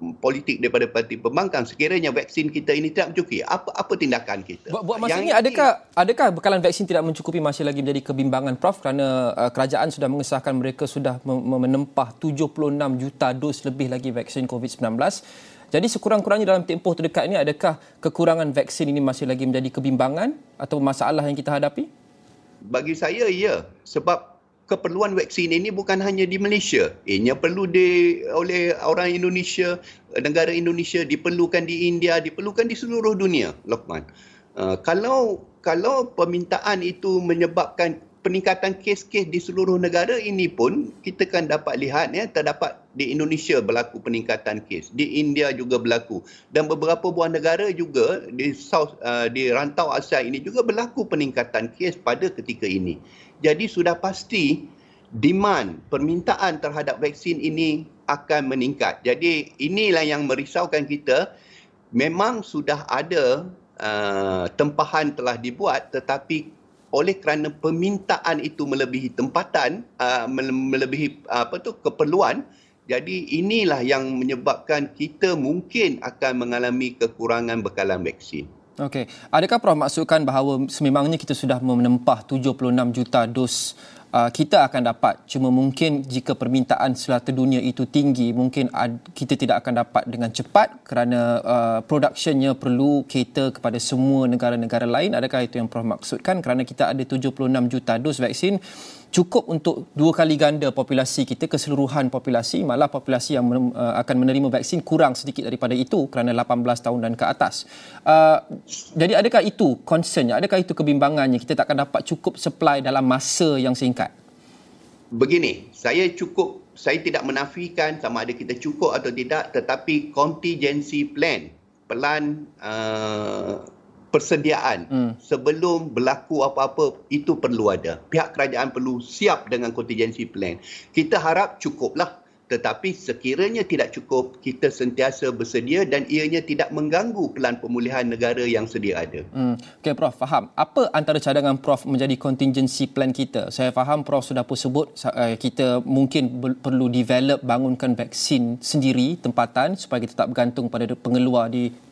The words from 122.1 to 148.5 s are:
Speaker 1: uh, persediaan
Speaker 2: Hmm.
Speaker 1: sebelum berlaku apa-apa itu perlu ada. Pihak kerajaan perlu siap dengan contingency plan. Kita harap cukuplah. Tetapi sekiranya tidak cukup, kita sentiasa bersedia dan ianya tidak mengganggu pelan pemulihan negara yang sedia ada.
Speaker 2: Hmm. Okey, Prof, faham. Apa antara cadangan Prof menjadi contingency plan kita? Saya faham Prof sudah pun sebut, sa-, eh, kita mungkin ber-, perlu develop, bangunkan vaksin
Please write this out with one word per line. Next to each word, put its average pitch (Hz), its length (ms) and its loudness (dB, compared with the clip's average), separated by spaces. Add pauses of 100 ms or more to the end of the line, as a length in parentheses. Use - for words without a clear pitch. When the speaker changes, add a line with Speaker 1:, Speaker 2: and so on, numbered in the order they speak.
Speaker 1:
uh, 107 960 -4 (520)
persediaan 147 800 2
Speaker 2:
Hmm. 123 240 2
Speaker 1:
sebelum 160 800 0
berlaku 135 480 0
apa-apa 135 640 0
itu 147 240 0
perlu 117 400 2
ada. 82 240 -4 (160)
Pihak 160 240 0
kerajaan 131 320 0
perlu 127 320 -4
siap - 480 0
dengan 120 240 -2
contingency 113 560 -4
plan. 92 320 -6 (320)
Kita 160 240 2
harap 165 480 0
cukuplah. 147 560 -4 (220)
Tetapi 123 500 -2
sekiranya 175 720 -2
tidak 135 320 -2
cukup, 127 480 -2
kita 131 240 0
sentiasa 131 640 -2
bersedia 120 560 -2
dan 139 160 0
ianya 156 400 0
tidak 147 240 -2
mengganggu 170 640 -2
pelan 123 240 0
pemulihan 120 480 -2
negara 120 400 0
yang 113 240 0
sedia 95 400 -4
ada. 73 240 -12
Speaker 2:
Hmm. 127 240 0 (240)
Okey, 147 160 -2
Prof, 143 240 -2
faham. 135 320 -2
Apa - 400 0
antara 156 240 2
cadangan 139 400 2
Prof 135 320 0
menjadi 135 320 0
contingency 135 640 0
plan 135 240 0
kita? 131 400 -2
Saya 127 240 -2
faham 139 320 0
Prof 135 240 0
sudah 131 160 -2
pun 131 160 -6
sebut, 143 320 0
sa-, - 240 -4
eh, 117 240 0
kita 127 400 2
mungkin 131 640 2
ber-, 127 160 -2
perlu 127 320 0
develop, 127 480 2
bangunkan 127 560 0
vaksin 120 640 0